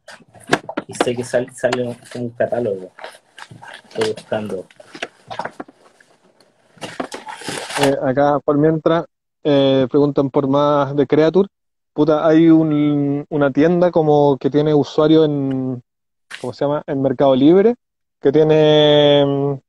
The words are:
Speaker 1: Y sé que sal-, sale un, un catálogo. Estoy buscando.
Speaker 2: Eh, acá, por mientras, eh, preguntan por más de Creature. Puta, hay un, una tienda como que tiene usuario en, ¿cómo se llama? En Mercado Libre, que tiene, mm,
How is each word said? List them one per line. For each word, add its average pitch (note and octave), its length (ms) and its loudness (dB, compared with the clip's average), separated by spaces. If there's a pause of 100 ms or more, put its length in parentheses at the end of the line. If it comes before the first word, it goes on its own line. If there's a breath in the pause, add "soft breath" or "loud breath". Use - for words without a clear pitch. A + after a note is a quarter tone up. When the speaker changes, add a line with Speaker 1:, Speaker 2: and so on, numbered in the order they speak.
(880)
Speaker 1:
Y - 80 -18
sé B2 200 -4
que A#2+ 80 -8
sal-, B2+ 320 -4
sale B2 280 -4
un, A#2+ 140 -10 (180)
un B2 160 -8
catálogo. G#2+ 600 -6 (1000)
Estoy A2 240 -6
buscando. G#2 520 -10 (3250)
Speaker 2:
Eh, C#3 180 2
acá, C#3+ 380 0
por D3 180 -2
mientras, D#3+ 480 0 (380)
eh, C3+ 460 2
preguntan C#3+ 400 0
por C#3+ 180 -2
más C#3+ 480 0
de C#3+ 100 0
Creature. D#3+ 440 0 (440)
Puta, D3+ 340 0
hay D#3+ 220 4
un, D3 800 0
una C#3+ 220 0
tienda F3 400 2
como D3 460 2
que C#3+ 120 -2
tiene D3 240 0
usuario D#3 520 2
en, C3 560 -4 (600)
¿cómo B2+ 120 -10
se - 120 -4
llama? D3 220 -4
En C#3 140 -4
Mercado C3+ 340 2
Libre, F#3+ 400 4 (440)
que C#3 120 0
tiene, D3+ 960 4
mm, C#3 280 -2 (160)